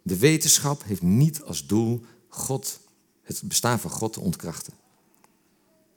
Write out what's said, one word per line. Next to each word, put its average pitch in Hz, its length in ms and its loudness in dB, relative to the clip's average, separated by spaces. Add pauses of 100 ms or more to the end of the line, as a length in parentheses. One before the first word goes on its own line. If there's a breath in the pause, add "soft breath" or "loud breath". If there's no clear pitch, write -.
De 95 160 -4
wetenschap 147 640 2
heeft 104 180 -4
niet 123 400 4
als 78 260 -10
doel 117 340 0 (260 loud breath)
God, - 520 -8 (420)
het - 220 -10
bestaan 117 360 0
van 82 120 -8
God - 220 -4
te - 60 -12
ontkrachten. - 540 -6 (1200)